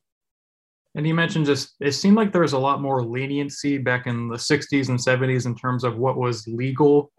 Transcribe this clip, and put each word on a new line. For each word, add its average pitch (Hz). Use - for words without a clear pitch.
And 151
you 160
mentioned 165
just, 139
it 139
seemed 196
like 214
there 180
was 139
a 135
lot 139
more 135
leniency 139
back 127
in 117
the 117
sixties 139
and 123
seventies 127
in 117
terms 123
of 113
what 127
was 120
legal, 135